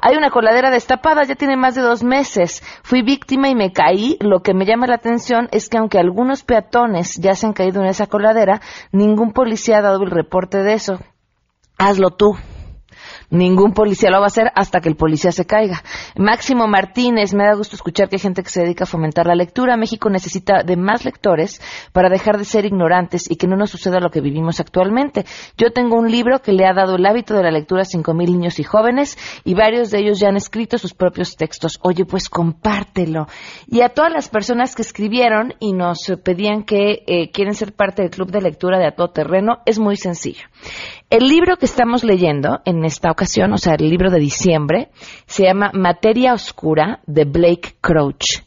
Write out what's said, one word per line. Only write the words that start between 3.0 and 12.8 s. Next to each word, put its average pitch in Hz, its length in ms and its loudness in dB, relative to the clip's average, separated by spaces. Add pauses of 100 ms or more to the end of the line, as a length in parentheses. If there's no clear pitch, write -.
víctima 269 460 0
y 262 60 2
me 196 180 0
caí. 202 480 2
Lo 196 200 2
que 185 140 0
me 190 100 0
llama 226 220 2
la 240 80 2
atención 233 580 -2
es - 160 -2
que 233 100 -2
aunque 214 200 0
algunos 220 440 0
peatones 220 800 0
ya 185 140 2
se - 120 -4
han 214 60 -2
caído 190 280 -2
en 190 80 0
esa 196 180 -2
coladera, 214 540 2 (320)
ningún 214 400 2
policía 226 460 2
ha 208 40 4
dado 196 220 2
el 185 60 -4
reporte 185 520 -2
de 208 120 2
eso. 196 260 -4 (760)
Hazlo 190 320 4
tú. 208 260 2 (920)